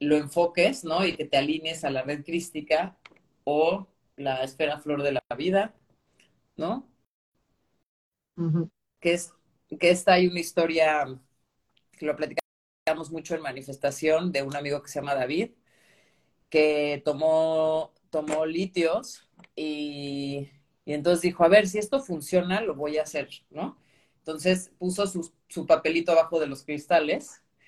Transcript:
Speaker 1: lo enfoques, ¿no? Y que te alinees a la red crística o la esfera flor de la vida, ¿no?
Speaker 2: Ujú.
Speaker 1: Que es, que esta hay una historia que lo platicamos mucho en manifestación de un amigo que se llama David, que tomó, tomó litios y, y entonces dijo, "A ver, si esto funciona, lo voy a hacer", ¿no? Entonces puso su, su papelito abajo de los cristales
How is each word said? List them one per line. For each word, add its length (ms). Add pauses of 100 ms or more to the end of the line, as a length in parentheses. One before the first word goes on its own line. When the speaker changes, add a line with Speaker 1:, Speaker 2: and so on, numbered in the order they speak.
Speaker 1:
lo 160
enfoques, 680
¿no? 220
Y 100
que 100
te 120
alinees 460
a 60
la 120
red 220
crística 760 (460)
o 440 (280)
la 280
esfera 360
flor 240
de 100
la 80 (160)
vida, 360 (840)
¿no? 320 (1500)
Speaker 2:
Ujú. 340 (300)
Speaker 1:
Que 140
es, 180 (480)
que 100
esta 240
hay 120
una 140
historia 680 (920)
que 80
lo 100
platicamos 960
mucho 220
en 80
manifestación 880
de 100
un 140
amigo 260
que 80
se 100
llama 140
David, 380 (1000)
que 540
tomó, 880 (180)
tomó 360
litios 840 (280)
y, 920 (340)
y 100
entonces 280
dijo, 220
"A 40
ver, 200
si 100
esto 240
funciona, 580
lo 140
voy 240
a 40
hacer", 280 (200)
¿no? 280 (400)
Entonces 600
puso 280
su, 260 (160)
su 180
papelito 460
abajo 280
de 80
los 160
cristales 800 (260)